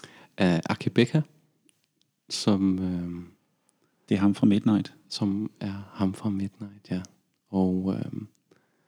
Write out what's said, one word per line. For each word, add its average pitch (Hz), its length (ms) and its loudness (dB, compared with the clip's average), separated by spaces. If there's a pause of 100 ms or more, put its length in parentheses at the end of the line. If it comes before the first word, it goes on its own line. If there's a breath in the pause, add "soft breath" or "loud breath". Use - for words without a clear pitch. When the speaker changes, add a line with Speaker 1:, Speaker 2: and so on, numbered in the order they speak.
(380 loud breath)
Speaker 1:
af 87 260 4
Aki - 260 -4
Becker, 120 320 2 (1040)
som, 95 500 0
øhm, 87 480 -6 (800)
Speaker 2:
Det 107 60 2
er 98 40 2
ham 101 160 4
fra 113 120 2
Midnight. 104 480 2 (140)
Speaker 1:
som 104 420 -4 (100)
er 101 320 -10
ham 95 220 -2
fra 110 160 -6
Midnight, 101 600 -8
ja. 92 100 -4 (500)
Og, 95 480 0
øhm, - 280 -8 (600)